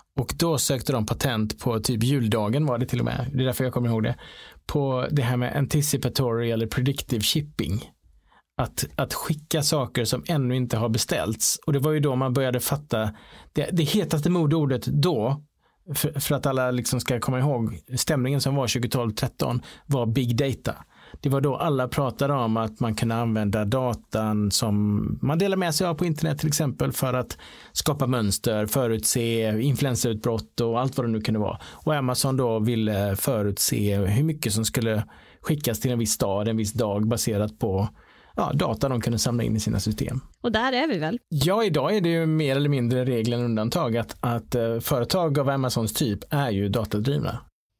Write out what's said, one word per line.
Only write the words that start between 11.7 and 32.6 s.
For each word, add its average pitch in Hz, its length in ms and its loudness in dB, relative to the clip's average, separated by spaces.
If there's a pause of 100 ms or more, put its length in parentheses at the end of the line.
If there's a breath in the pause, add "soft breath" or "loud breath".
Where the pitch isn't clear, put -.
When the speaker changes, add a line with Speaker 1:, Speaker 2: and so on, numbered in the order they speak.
Speaker 1:
det 139 60 2
var 147 140 2
ju 156 80 2
då 143 160 2
man 131 160 0
började 127 280 0
fatta, 113 500 -2 (420 loud breath)
det, 147 200 -2
det 165 100 2
hetaste 160 480 0
modeordet 151 560 2
då, 139 560 0 (520)
för, 147 260 -2
för - 140 6
att 135 120 6
alla 131 240 6
liksom 123 300 2
ska 120 200 2
komma 127 180 2
ihåg 120 400 4 (180)
stämningen 135 440 2
som - 140 2
var 135 120 4
tjugotolv 117 440 0
tretton, 123 520 -2 (240 loud breath)
var 131 200 2
big 120 300 2
data. 131 380 0 (460 loud breath)
Det - 80 -2
var 139 120 2
då 135 160 2
alla 139 320 0
pratade 139 460 0
om 117 220 2
att 110 240 -2
man 113 140 0
kunde 113 200 0
använda 107 500 0
datan 107 840 -2
som 104 720 0
man 151 160 0
delar 196 180 0
med 175 180 0
sig 185 120 0
av 170 80 -2
på 156 100 -2
internet, 156 340 -2
till 160 100 -2
exempel, 139 440 -2
för 127 220 -2
att 127 240 -4 (340 loud breath)
skapa 147 340 0
mönster, 107 600 0
förutse 113 960 0
influensautbrott 120 960 0
och 117 200 0
allt 131 160 -2
vad 123 100 0
det 117 40 0
nu 110 100 0
kunde 110 200 0
vara. - 240 -2
Och - 300 -4
Amazon 135 420 0
då 117 220 2
ville 107 580 0